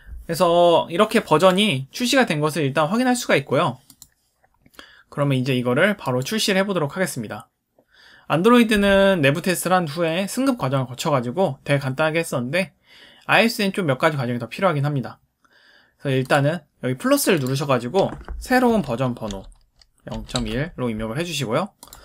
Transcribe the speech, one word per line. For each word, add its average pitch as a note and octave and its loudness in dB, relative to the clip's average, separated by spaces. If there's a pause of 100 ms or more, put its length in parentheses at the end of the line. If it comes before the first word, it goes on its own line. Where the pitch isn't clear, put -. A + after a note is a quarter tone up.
(260)
그래서 E3+ 4
이렇게 G#3 0
버전이 F3+ 2
출시가 B3 0
된 D#3+ -2
것을 D#3 -2
일단 D3 0
확인할 B3 0
수가 A#3+ 0
있고요. C#3 -2 (1300)
그러면 C#3+ 0
이제 C3 0
이거를 B2+ 2
바로 B2+ -2
출시를 G3+ 0
해보도록 F3+ -4
하겠습니다. A#2+ -6 (800)
안드로이드는 G3 4
내부 C#3+ 2
테스트를 F3+ 0
한 F3 0
후에 E3 -2
승급 B3+ -2
과정을 C3 -2
거쳐가지고 C3+ -2
되게 C#3+ 0
간단하게 D3+ -2
했었는데, D#3+ -4 (520)
아이오에스엔 G3 2
좀 G3 -4
몇 C3+ 0
가지 D#3 0
과정이 B2 -4
더 A#2 -8
필요하긴 D#3+ -2
합니다. C#3 -6 (760)
그래서 C3+ -2
일단은 C#3+ 2 (240)
여기 B2+ -4
플러스를 C4 2
누르셔가지고 C3+ 0 (260)
새로운 B3 2
버전 B2 -2
번호 G#2 -10 (680)
영점일로 A#2+ -6
입력을 A2+ -6
해주시고요. D#3 -4 (320)